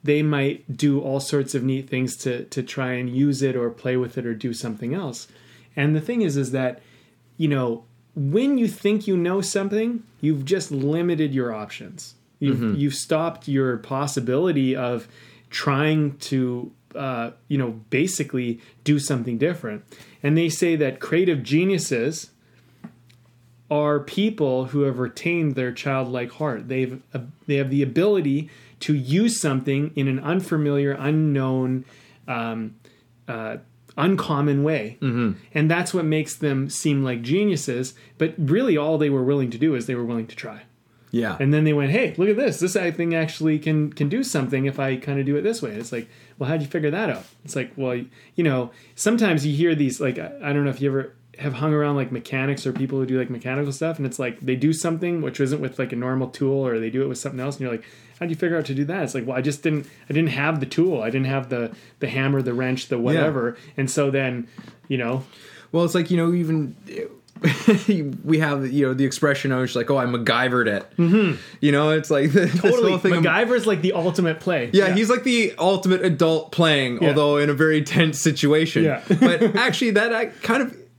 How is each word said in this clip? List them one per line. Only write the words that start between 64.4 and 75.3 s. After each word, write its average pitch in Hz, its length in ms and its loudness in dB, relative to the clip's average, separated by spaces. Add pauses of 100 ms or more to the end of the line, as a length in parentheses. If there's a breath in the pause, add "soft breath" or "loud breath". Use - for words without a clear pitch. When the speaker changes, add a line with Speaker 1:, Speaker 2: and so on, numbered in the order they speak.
Speaker 1:
you 135 100 -2
know. 127 280 -2 (460 loud breath)
Speaker 2:
Well, 170 140 2
it's 165 100 -2
like, 170 160 0
you 180 60 4
know, 170 160 2
even 160 420 0 (680)
<laughs> 160 800 2
we 151 140 2
have, 143 340 0
you 139 160 4
know, 131 60 2
the 131 120 2
expression, 139 460 0
"I 127 80 2
was 127 160 -2
like, 120 140 -2
oh, 139 80 4
I 127 80 2
MacGyvered 120 640 2
it." 101 180 0 (120)
Speaker 1:
Mm-hmm. 175 400 4 (240 loud breath)
Speaker 2:
You 147 100 4
know, 143 180 4
it's 156 220 0
like 147 200 4
<laughs> - 0 -
the, 180 100 6
this 175 200 2
Speaker 1:
Totally. 226 300 4
Speaker 2:
whole 185 80 2
thing 190 140 4
of 170 100 4
Speaker 1:
MacGyver's 220 420 2
like 202 160 2
the 180 120 2
ultimate 165 460 0
play. 143 320 -2
Speaker 2:
Yeah, 190 180 6
Speaker 1:
Yeah. 185 60 2
Speaker 2:
he's 214 140 2
like 247 140 2
the 240 340 2